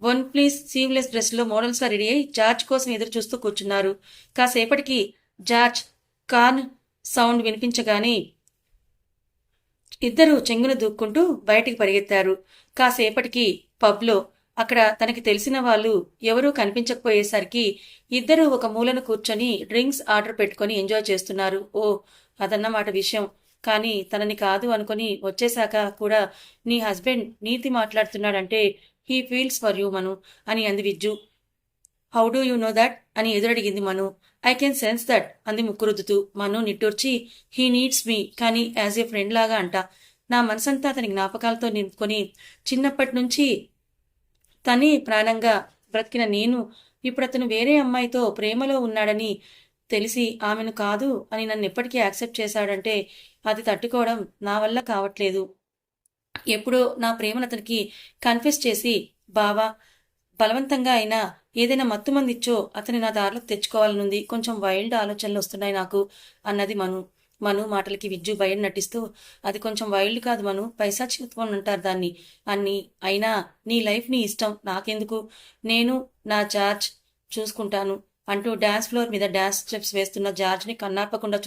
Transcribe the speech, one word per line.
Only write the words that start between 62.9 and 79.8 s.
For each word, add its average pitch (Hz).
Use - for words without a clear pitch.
నా 226
దారిలోకి 214
తెచ్చుకోవాలనుంది. 208
కొంచెం 226
వైల్డ్ 196
ఆలోచనలు 208
వస్తున్నాయి 196
నాకు," 196
అన్నది 202
మను. 185
మను 208
మాటలకి 196
విజ్జు 185
భయం 196
నటిస్తూ, 208
"అది 202
కొంచెం 214
వైల్డ్ 208
కాదు 233
మను, 202
పైశాచికత్వం 226
అంటారు 196
దాన్ని" 185
అని. 202
"అయినా 202
నీ 233
లైఫ్ 226
నీ 254
ఇష్టం, 208
నాకెందుకు? 214
నేను 240
నా 214
జార్జ్ 202
చూసుకుంటాను" 202
అంటూ 202
డాన్స్ 214
ఫ్లోర్ 240
మీద 208
డాన్స్ 196
స్టెప్స్ 208